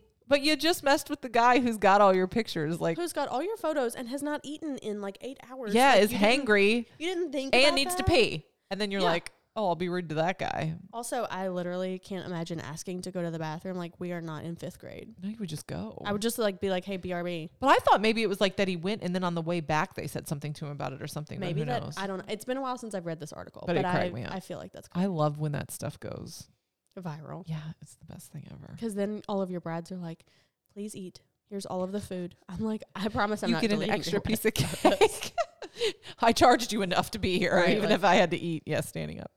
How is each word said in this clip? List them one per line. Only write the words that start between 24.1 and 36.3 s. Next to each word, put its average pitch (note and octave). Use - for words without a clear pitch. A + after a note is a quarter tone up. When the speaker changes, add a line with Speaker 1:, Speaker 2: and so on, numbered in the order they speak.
Speaker 2:
I, -
Speaker 1:
me B2
up. -
Speaker 2:
I F#3+
feel F3
like D#2
that's -
Speaker 1:
I F3
Speaker 2:
correct. G3
Speaker 1:
love D3+
when D3+
that -
stuff -
goes -
Speaker 2:
Viral. D#3
Speaker 1:
Yeah, D#3+
it's -
the -
best -
thing D3+
ever. -
Speaker 2:
'Cause A3
then G3+
all G3
of F#3
your F3+
brides E3+
are F#3
like, E3+
"Please G#3
eat. F3+
Here's G3
all F#3
of F#3
the G3+
food." F3+
I'm F3
like, A3
"I G3+
promise G#3+
I'm G#3
Speaker 1:
You A#3+
Speaker 2:
not -
Speaker 1:
get G#3+
an G#3
Speaker 2:
deleting G#3
Speaker 1:
extra F3
Speaker 2:
your G3+
Speaker 1:
piece -
of A3
Speaker 2:
photos." -
Speaker 1:
cake. -
<laughs> -
I A#3